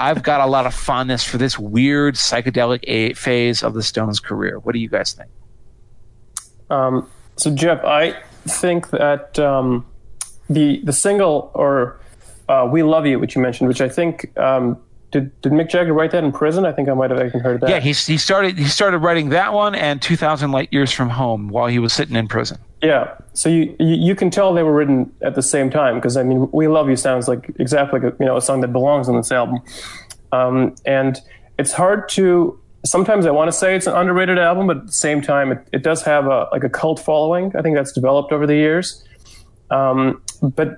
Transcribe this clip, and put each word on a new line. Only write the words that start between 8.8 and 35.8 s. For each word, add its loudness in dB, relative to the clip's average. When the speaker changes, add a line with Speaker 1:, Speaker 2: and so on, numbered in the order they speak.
Speaker 2:
that, -2
um, 0
the, 2
the -2
single, 0
or, 0
uh, 2
"We 2
Love 2
You," 2
which -4
you 2
mentioned, 0
which 0
I 0
think, -4
um, 0
did, -4
did 0
Mick 2
Jagger 0
write 0
that 0
in 0
prison? 0
I 0
think -2
I 0
might 0
have 0
even -4
heard -2
that. 0
Speaker 1:
Yeah, 2
he, 0
he -2
started, 0
he -2
started 2
writing 2
that 2
one 2
and -2
"two 0
thousand 0
Light -2
Years 2
from -2
Home" -2
while 0
he 0
was 0
sitting -2
in -2
prison. -4
Speaker 2:
Yeah, 2
so 0
you, 2
you, 4
you 2
can 0
tell 2
they 2
were 2
written 2
at -2
the -2
same 0
time, 0
'cause, -2
I 2
mean, 2
"We 2
Love 4
You" 2
sounds 0
like -4
exactly 0
like -2
a, -18
you 0
know, 2
a 0
song 0
that -2
belongs 2
on 2
this -2
album. 0
Um, 2
and 0
it's -2
hard 2
to, 2
sometimes 2
I 2
wanna 2
say 0
it's -2
an -2
underrated 2
album, 2
but 0
at -14
the -10
same -2
time, 0
it, -8
it -4